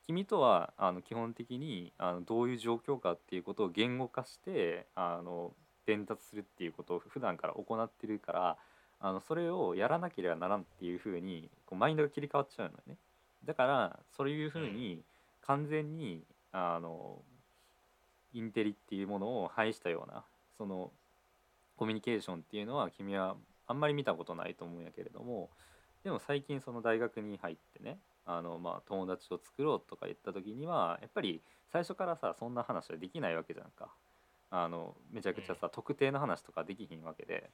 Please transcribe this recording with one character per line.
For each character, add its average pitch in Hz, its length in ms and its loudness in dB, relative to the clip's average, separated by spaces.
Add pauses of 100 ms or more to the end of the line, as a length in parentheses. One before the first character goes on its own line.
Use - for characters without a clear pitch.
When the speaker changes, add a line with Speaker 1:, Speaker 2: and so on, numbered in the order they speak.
Speaker 1:
君 175 180 2
と 196 160 4
は、 104 360 8
あ 95 140 6
の、 90 120 -4
基 - 120 -8
本 117 200 -2
的 123 240 -8
に、 107 400 -6
あ 90 160 0
の、 90 80 -4
ど 113 200 4
う 120 60 4
い 127 60 2
う - 20 -2
状 117 200 2
況 131 220 0
か 92 140 2
っ 85 40 0
て - 200 -6
い 90 40 0
う - 40 -16
こ 98 100 -6
と 107 100 4
を 95 40 4
言 113 300 4
語 127 100 -2
化 - 160 -4
し - 160 -16
て、 92 540 0
あ 87 280 0
の、 87 300 -6 (320)
伝 104 220 2
達 - 180 -6
す - 100 -20
る 107 60 -6
っ 101 40 -10
て - 200 -8
い 82 40 -2
う 80 40 -4
こ - 120 -12
と 87 120 -2
を - 20 -2
普 - 220 -8
段 98 160 0
か 80 120 -2
ら - 60 -2
行 113 220 -4
っ 110 120 0
て - 180 -10
る 107 140 -2
か - 120 -6
ら、 87 240 2 (440)
あ 98 120 0
の、 95 80 0
そ - 140 -4
れ 170 160 0
を 147 240 2
や 98 140 4
ら 156 100 4
な 175 120 -2
け - 120 -4
れ 90 60 2
ば 85 80 4
な 85 120 -2
ら 101 100 4
ん - 20 0
っ 87 40 -10
て - 200 -12
い 87 100 0
う 90 40 -4
風 90 220 -4
に、 87 300 -6 (160)
こ - 80 -10
う、 92 40 -4
マ 120 100 6
イ 160 60 4
ン - 20 2
ド 151 80 6
が 147 40 2
切 147 120 -4
り 143 80 -4
替 - 100 0
わ 143 60 4
っ - 40 -8
ち - 120 -12
ゃ 101 60 -2
う - 20 -6
の - 60 -10
よ - 120 -20
ね。 - 100 -12 (480)
だ 160 100 -2
か 127 120 6
ら、 127 320 4 (180)
そ - 80 0
う 139 60 2
い 151 160 0
う - 20 -2
風 151 220 -2
に、 104 240 -2
Speaker 2:
う - 40 -6
ん。 - 60 -14 (380)
Speaker 1:
完 143 240 2
全 151 300 0
に、 95 280 -6 (280)
あ 87 260 2
の、 82 420 -8 (1120)
イ 120 80 -6
ン 113 120 -4
テ 110 120 4
リ 104 60 4
っ 101 40 -8
て - 200 -8
い 98 100 0
う 98 40 -2
も 101 100 0
の 107 240 0
を 87 60 0
排 110 260 2
し - 60 -10
た 87 100 0
よ - 180 -2
う - 40 -14
な、 - 120 -12 (320)
そ 110 100 -8
の、 92 260 -6 (840)
コ - 80 -2
ミ 110 80 2
ュ - 20 0
ニ 107 60 -2
ケ 117 160 0
ー 101 40 2
シ - 80 -8
ョ 92 80 -4
ン 82 40 -8
っ - 20 -18
て - 140 -12
い 104 60 -2
う 104 40 -4
の 127 100 -4
は、 104 140 0
君 98 260 -4
は 95 200 2 (300)
あ 120 60 -4
ん 135 80 0
ま 151 80 6
り 147 60 4
見 143 100 0
た 92 100 4
こ 85 100 -4
と 87 100 -6
な 87 140 -4
い 85 60 -6
と - 100 -10
思 85 140 -8
う - 20 -10
ん 82 40 -10
や 82 80 -14
け - 100 -10
れ - 80 -10
ど - 120 -12
も、 120 280 -6 (540)
で 196 60 -4
も 117 100 -2
最 143 220 0
近 139 180 -4
そ 127 120 -10
の 117 100 -6
大 113 180 6
学 117 200 0
に 104 180 -6
入 85 160 -6
っ - 20 -10 (180)
て - 80 -18
ね、 147 160 -10 (300)
あ 85 140 -2
の、 85 160 -6
ま 87 200 -4
あ、 - 100 -12
友 95 180 0
達 90 260 -4
を 90 80 -4
作 - 220 -6
ろ 147 120 4
う 95 60 0
と - 140 -16
か - 120 -8
言 92 100 -6
っ - 20 -20
た - 140 -8
時 98 200 -6
に 135 140 -6
は、 104 340 2
や 110 60 -14
っ - 80 -18
ぱ 214 60 0
り 90 200 0 (320)
最 170 100 2
初 175 120 -6
か 190 120 -2
ら 170 100 0
さ、 - 200 0
そ 120 120 -6
ん 123 60 -6
な 120 100 0
話 98 260 -4
は 85 60 -6
で 87 120 -10
き 160 120 -6
な 110 80 2
い 82 80 2
わ 82 80 -2
け 85 100 -8
じ - 60 -10
ゃ - 20 -16
ん - 80 -18
か。 - 180 -14 (600)
あ 87 180 2
の、 85 280 -6 (160)
め 107 100 -6
ち 101 60 2
ゃ 90 60 2
く - 80 -6
ち 85 80 -8
ゃ 92 40 0
さ、 - 120 -2
Speaker 2:
う - 0 -
ん。 - 40 0
Speaker 1:
特 - 240 -4
定 135 160 4
の 139 80 0
話 123 240 0
と - 80 -20
か 80 140 -4
で 98 100 -6
き 98 120 -10
ひ 82 100 -12
ん 80 80 -14
わ 80 100 -8
け - 100 -14
で。 87 300 -4